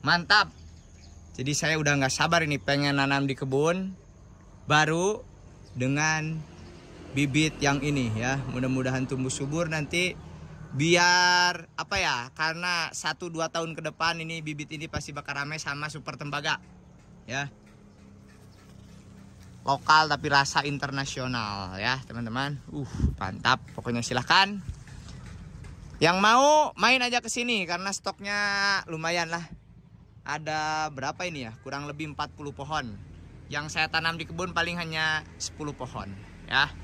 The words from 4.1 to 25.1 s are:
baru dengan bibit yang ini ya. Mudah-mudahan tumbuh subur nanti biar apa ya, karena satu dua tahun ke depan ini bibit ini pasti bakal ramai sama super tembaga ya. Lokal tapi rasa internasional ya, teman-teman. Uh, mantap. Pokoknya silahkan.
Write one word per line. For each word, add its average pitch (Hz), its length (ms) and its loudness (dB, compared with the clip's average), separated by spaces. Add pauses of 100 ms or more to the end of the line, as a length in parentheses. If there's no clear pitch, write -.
baru 160 500 4 (540)
dengan 156 640 0 (800)
bibit 147 420 2
yang 139 220 2
ini 135 320 0
ya. 123 240 -2 (160)
Mudah-mudahan 127 560 0
tumbuh 131 240 -2
subur 151 340 -2
nanti 160 460 0 (600)
biar 175 1040 6
apa 165 220 -4
ya, 135 400 0
karena 165 560 -2
satu 165 340 -6
dua 160 240 -2
tahun 165 220 -4
ke 160 80 -10 (120)
depan 165 280 0
ini 160 240 -6
bibit 151 280 -8
ini 156 140 -10
pasti 151 240 -8
bakal 143 320 -6
ramai 151 160 -6
sama 147 320 -6
super 147 240 -10
tembaga 147 460 -4 (680)
ya. 139 240 -4 (2250)
Lokal 156 400 6
tapi 147 240 0
rasa 139 320 4
internasional 127 1120 -4
ya, 123 300 0
teman-teman. 123 640 -4
Uh, 147 160 -6 (320)
mantap. 110 400 2 (160)
Pokoknya 120 300 -4
silahkan. 185 560 2 (1400)